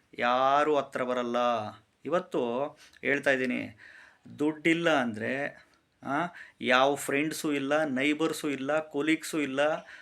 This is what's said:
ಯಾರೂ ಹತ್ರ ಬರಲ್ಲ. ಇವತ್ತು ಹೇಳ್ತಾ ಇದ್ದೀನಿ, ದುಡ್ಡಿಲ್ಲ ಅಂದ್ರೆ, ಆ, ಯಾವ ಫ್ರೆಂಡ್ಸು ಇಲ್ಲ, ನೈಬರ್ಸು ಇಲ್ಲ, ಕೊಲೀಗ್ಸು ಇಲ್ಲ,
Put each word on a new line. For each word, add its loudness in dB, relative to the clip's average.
ಯಾರೂ 4
ಹತ್ರ -2
ಬರಲ್ಲ. -2
ಇವತ್ತು -2
ಹೇಳ್ತಾ 0
ಇದ್ದೀನಿ, -2
ದುಡ್ಡಿಲ್ಲ 2
ಅಂದ್ರೆ, -2
ಆ, -10
ಯಾವ 4
ಫ್ರೆಂಡ್ಸು -2
ಇಲ್ಲ, 0
ನೈಬರ್ಸು 0
ಇಲ್ಲ, -2
ಕೊಲೀಗ್ಸು -2
ಇಲ್ಲ, 0